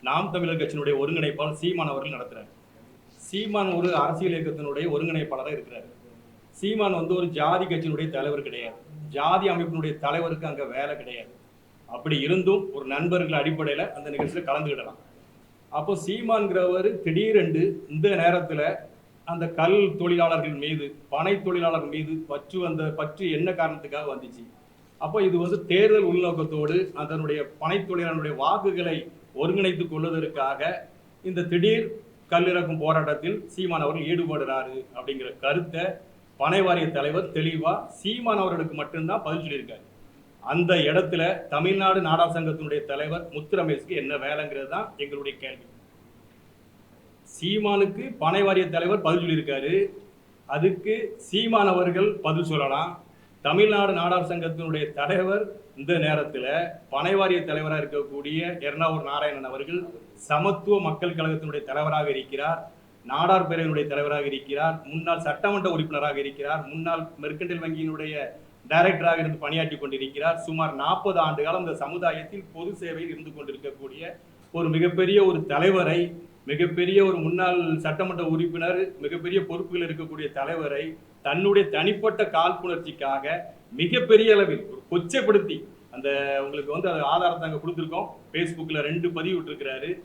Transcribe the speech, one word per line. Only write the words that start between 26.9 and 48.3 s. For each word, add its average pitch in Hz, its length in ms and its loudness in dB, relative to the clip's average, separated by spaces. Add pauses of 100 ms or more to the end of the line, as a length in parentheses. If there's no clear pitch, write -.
அதனுடைய 151 400 -2 (200)
பனை 170 160 0 (120)
தொழிலாளர்களுடைய 160 460 -2 (100)
வாக்குகளை 175 520 2 (440)
ஒருங்கிணைத்துக் 175 520 0
கொள்வதற்காக 156 680 -2 (640)
இந்த 180 280 -2
திடீர் 214 340 4 (460)
கல்லிறக்கும் 170 520 2
போராட்டத்தில் 156 540 0 (160)
சீமான் 170 320 -2
அவர்கள் 151 260 -2
ஈடுபடுறாரு 135 640 -2 (220)
அப்படிங்கிற 131 320 -8 (140)
கருத்தை 165 400 -2 (560)
பனை 165 260 4
வாரிய 170 220 2 (100)
தலைவர் 151 380 -2
தெளிவா 160 380 0 (260)
சீமான் 220 440 -2
அவர்களுக்கு 160 360 -2
மட்டும்தான் 165 460 -4
பதில் 156 180 -4
சொல்லியிருக்காரு. 120 400 -10 (600)
அந்த 170 300 2 (160)
இடத்துல 160 340 2 (300)
தமிழ்நாடு 190 540 2
நாடார் 165 280 4
சங்கத்தினுடைய 156 460 -2 (100)
தலைவர் 151 320 -4 (120)
முத்து 151 240 -2
ரமேஷ்க்கு 160 420 -2
என்ன 135 120 -4 (100)
வேலைங்கிறது 143 500 -6
தான் 214 140 -4 (160)
எங்களுடைய 139 300 -8 (100)
கேள்வி. 131 220 -14 (1700)
சீமானுக்கு 202 720 2 (180)
பனை 180 240 4